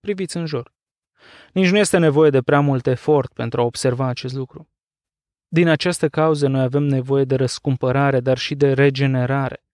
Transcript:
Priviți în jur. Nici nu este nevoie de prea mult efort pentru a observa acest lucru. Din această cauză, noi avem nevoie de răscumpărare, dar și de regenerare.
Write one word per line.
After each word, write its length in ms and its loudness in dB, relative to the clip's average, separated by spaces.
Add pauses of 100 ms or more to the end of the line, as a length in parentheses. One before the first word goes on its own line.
Priviți 360 -6
în 100 -6
jur. 280 -8 (760)
Nici 180 2
nu 80 2
este 200 2
nevoie 320 4
de 120 2
prea 180 2
mult 260 0
efort 460 0
pentru 280 -6
a 40 2
observa 420 -2
acest 280 -8
lucru. 360 -12 (800)
Din 200 2
această 400 0
cauză, 400 0
noi 140 0
avem 200 0
nevoie 420 0
de 100 -2
răscumpărare, 880 0
dar 180 0
și 160 -6
de 180 2
regenerare. 1000 0